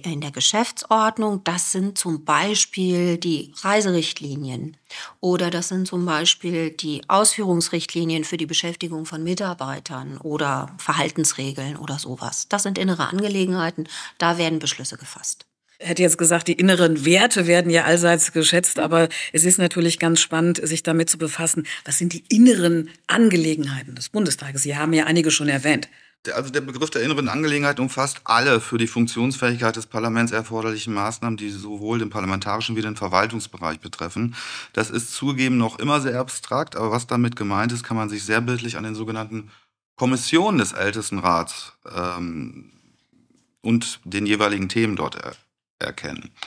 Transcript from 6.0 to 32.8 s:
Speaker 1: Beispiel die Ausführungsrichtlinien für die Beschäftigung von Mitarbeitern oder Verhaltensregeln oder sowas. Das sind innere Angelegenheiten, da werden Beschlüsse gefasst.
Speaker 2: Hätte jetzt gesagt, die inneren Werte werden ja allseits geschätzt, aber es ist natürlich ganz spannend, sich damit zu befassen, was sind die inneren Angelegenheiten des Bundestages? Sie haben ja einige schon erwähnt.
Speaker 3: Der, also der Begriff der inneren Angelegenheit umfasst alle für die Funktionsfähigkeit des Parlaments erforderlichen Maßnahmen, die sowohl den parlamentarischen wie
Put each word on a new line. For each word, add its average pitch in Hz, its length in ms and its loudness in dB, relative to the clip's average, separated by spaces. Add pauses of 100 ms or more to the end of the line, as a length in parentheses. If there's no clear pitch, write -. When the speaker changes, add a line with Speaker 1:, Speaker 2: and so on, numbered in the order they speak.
Speaker 1:
Beispiel 165 640 -2
die 151 400 -8
Ausführungsrichtlinien 170 1160 0
für 175 120 -4
die 160 80 -6
Beschäftigung 165 600 -6
von 156 180 -8
Mitarbeitern 143 960 -6
oder 143 580 -4
Verhaltensregeln 143 1000 -2
oder 143 220 -8
sowas. - 520 -8
Das 202 140 0
sind 196 120 -2
innere 185 320 0
Angelegenheiten, 185 800 -2 (300)
da 170 180 2
werden 160 220 0
Beschlüsse 147 400 -6
gefasst. - 480 -10 (380)
Speaker 2:
Hätte 175 180 0
jetzt 170 140 6
gesagt, 170 300 2
die 175 60 2
inneren 170 520 6
Werte 190 440 6
werden 170 200 6
ja 165 140 6
allseits 170 480 4
geschätzt, 165 480 2
aber 165 300 4 (240)
es 156 120 4
ist 180 140 4
natürlich 170 400 2
ganz 165 220 4
spannend, 165 420 2
sich 160 220 -4
damit 165 260 2
zu 165 80 -2
befassen, 160 480 -2 (180)
was 143 140 -2
sind 175 140 0
die 170 160 -10
inneren 180 600 6 (200)
Angelegenheiten 156 880 2
des 120 120 -10
Bundestages? 139 540 -2
Sie 139 140 -2
haben 151 160 0
ja 156 140 4
einige 160 260 4
schon 147 160 0
erwähnt. 139 400 2 (360)
Speaker 3:
Der, - 120 -6
also 131 140 -4
der 143 100 -2
Begriff 135 300 -4
der - 120 -2
inneren 139 260 0
Angelegenheit 143 520 0
umfasst 131 420 -2
alle 120 380 4
für 117 180 -2
die 117 80 2
Funktionsfähigkeit 120 880 0
des 110 120 -10
Parlaments 117 440 0
erforderlichen 110 640 -4
Maßnahmen, 110 420 -4
die 104 140 -8
sowohl 104 480 -6
den 110 120 -2
parlamentarischen 104 640 -4
wie 110 60 -2